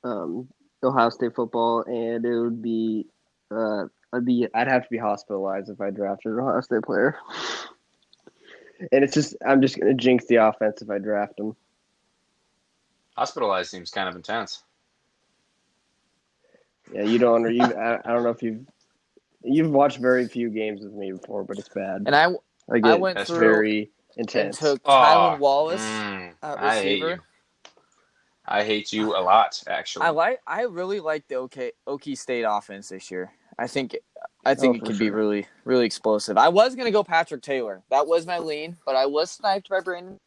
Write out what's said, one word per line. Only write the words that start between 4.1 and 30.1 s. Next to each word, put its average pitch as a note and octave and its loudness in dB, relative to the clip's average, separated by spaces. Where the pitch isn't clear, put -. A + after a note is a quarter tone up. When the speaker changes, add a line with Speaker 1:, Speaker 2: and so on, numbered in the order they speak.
Speaker 1:
I'd B2 -2
be, A#2+ 2
I'd B2 0
have B2+ 2
to - -20
be A#2+ -6
hospitalized G2+ -4
if F#2+ -14
I G2 -4
drafted G2+ -6
an A#2 -4
Ohio B2+ 0
State A2+ -2
player. A#2 0
And C3+ 6
it's C#3 -2
just, - 0
I'm C#3 6
just C3+ 2
gonna A2 4
jinx B2 4
the A#2+ 4
offense G#2+ 2
if G#2+ -16
I G2+ -4
draft G2+ -4
him. G#2+ -8
Speaker 2:
Hospitalized G#2 -2
seems F2+ -14
kind F#2+ -4
of F2+ -10
intense. G2+ -8
Speaker 1:
Yeah, G2+ -4
you A2+ 2
don't A#2 6
under-, A#2 2
you, A#2+ 0
I, A#2 -2
I A#2+ -4
don't A#2+ 0
know A#2+ 0
if A2+ -8
you've, A2+ -8
you've D#3 0
watched C#3 4
very B2+ 2
few A#2+ -4
games G#2+ -4
with G#2 -16
me G2 -10
before, G2 -10
but G2 -10
it's - -16
bad. G2 -6
Speaker 3:
And C#3 2
I, D#3+ 6
Speaker 1:
Like, A#2 2
Speaker 3:
I D#3 8
Speaker 1:
it, F3 4
Speaker 3:
went F#3 0
Speaker 2:
That's G2+ -6
Speaker 3:
through E3+ 0
Speaker 1:
very G#2+ 4
Speaker 3:
and - -10
Speaker 1:
intense. G2+ -2
Speaker 3:
took C#3+ 2
Speaker 2:
Aw, A#2+ 8
Speaker 3:
Tylan - -6
Wallace D3+ 2
Speaker 2:
mm, G2+ -6
Speaker 3:
at D3 -10
Speaker 2:
I A2 0
hate G2+ 0
Speaker 3:
receiver. D#3+ -2
Speaker 2:
you. F3+ -8
I G#2 0
hate G#2+ -2
you G#2+ -2
a - 0
lot, F#2+ 4
actually. - -4
Speaker 3:
I E3+ 4